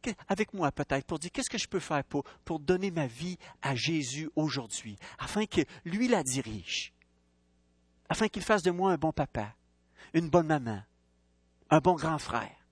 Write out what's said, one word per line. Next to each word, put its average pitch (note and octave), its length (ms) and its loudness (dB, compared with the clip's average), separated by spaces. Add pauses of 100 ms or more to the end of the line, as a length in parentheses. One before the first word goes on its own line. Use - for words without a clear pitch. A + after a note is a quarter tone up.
que, B3 80 -6 (180)
avec G3+ 240 0
moi E3+ 180 2
peut-être, C#3 360 -2
pour E3 120 -4
dire, « F3 140 -8
Qu'est-ce - 160 -4
que A3+ 100 -4
je - 80 -4
peux F#3 140 -2
faire D3 240 -2
pour, C#3+ 200 -4 (200)
pour D#3+ 160 -4
donner F3+ 300 2
ma D#3+ 160 0
vie D#3 320 -8 (240)
à C#3 120 0
Jésus D3 600 -2
aujourd'hui, B2+ 600 -2 (220)
afin G#3 280 -2
que - 160 2 (220)
lui G#3 240 0
la G#3 140 4
dirige, B2+ 720 -4 (1160)
afin G#3+ 200 2
qu'il G3 140 -4
fasse F#3+ 200 2
de F3+ 80 4
moi F3+ 220 2
un E3 60 2
bon D#3 140 0
papa, G#2+ 420 -4 (580)
une E3 160 2
bonne D#3+ 200 6
maman, A#2 340 0 (880)
un D#3 80 8
bon E3+ 160 6
grand D#3 240 -2
frère. » A2+ 540 -6